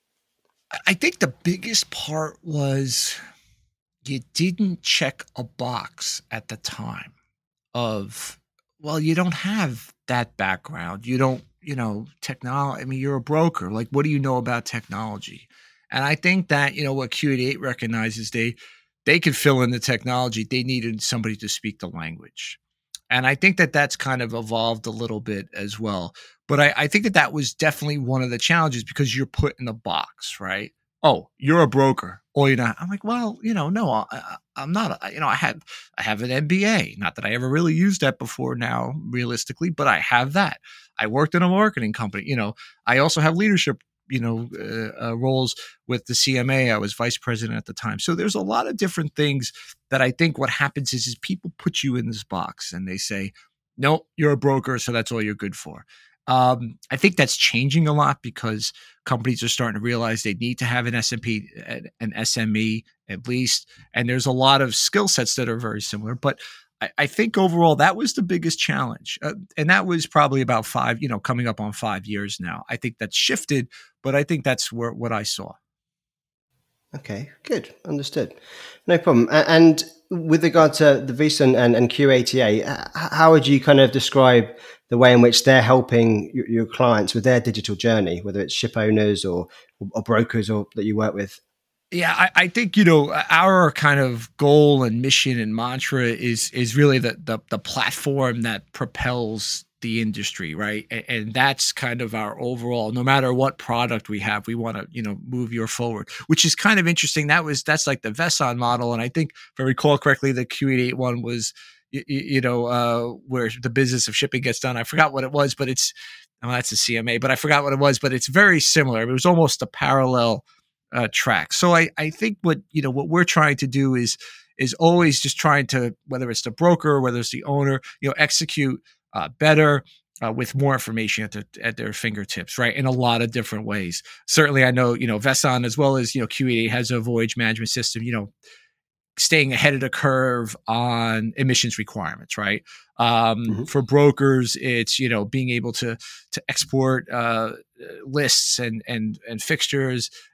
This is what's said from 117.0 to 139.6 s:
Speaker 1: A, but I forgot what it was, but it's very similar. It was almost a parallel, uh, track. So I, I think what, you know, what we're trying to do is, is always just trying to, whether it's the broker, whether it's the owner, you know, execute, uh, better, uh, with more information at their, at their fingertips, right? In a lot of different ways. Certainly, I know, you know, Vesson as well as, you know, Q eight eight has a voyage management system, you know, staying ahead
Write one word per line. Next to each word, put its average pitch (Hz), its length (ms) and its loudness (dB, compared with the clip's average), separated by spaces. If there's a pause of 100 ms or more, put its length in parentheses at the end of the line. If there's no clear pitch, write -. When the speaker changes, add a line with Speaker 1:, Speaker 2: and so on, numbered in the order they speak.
Speaker 1:
A, 117 100 0
but 131 140 0
I 131 40 2
forgot 147 280 2
what 139 80 0
it 135 80 0
was, 139 180 4
but 135 140 -2
it's 127 160 -2
very 180 320 6
similar. 131 440 2
It 120 80 -2
was 127 140 0
almost 165 360 4
a 127 60 -6
parallel, 127 760 2 (500)
uh, 120 180 -2
track. 92 420 -2
So 175 220 4
I, 165 220 4
I 156 120 -2
think 214 320 -4
what, 165 180 0 (120)
you 156 100 0
know, 139 80 -2
what 139 200 -4
we're 175 160 4
trying 147 320 4
to 139 100 -2
do 135 260 2
is, 120 240 0 (400)
is 131 180 -2
always 165 440 6
just - 180 -4
trying 143 300 2
to, 120 260 0 (140)
whether 127 240 -4
it's - 120 -4
the 117 80 -6
broker, 156 500 4
whether 120 180 0
it's 117 120 -6
the - 120 -10
owner, 139 380 -2 (200)
you 139 80 -2
know, - 80 -4
execute, 143 640 -4 (320)
uh, 78 140 -6 (100)
better, 151 460 2 (400)
uh, 113 80 -4
with 123 240 -6
more 139 180 0
information 110 500 -4
at 104 80 -10
their, 104 120 -10 (180)
at 117 140 -6
their 110 160 -8
fingertips, 104 640 -8
right? 120 180 -2
In 135 100 -2
a 131 60 0
lot 120 300 0
of 113 100 -2
different 110 340 -6
ways. 98 360 -6 (260)
Certainly, 143 360 4
I 127 80 4
know, 123 220 2
you 120 140 -4
know, 110 120 -2
Vesson 123 460 0
as 117 120 -4
well 135 200 2
as, 120 180 -4
you 127 60 -2
know, 107 60 -4
Q 131 200 -4
eight 113 180 0
eight 107 60 -2
has 120 200 -2
a 123 80 -2
voyage 113 360 -2
management 110 340 -2
system, 117 340 -4
you 120 100 -6
know, 104 180 -6 (880)
staying 147 320 2
ahead 143 220 2